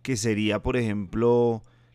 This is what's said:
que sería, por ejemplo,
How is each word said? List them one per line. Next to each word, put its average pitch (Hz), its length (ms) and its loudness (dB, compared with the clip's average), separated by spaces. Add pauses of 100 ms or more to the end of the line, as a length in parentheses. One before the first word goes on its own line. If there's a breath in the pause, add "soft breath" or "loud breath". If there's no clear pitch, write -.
que 135 140 -4
sería, 107 440 0
por 127 160 -2
ejemplo, 113 840 0 (320 soft breath)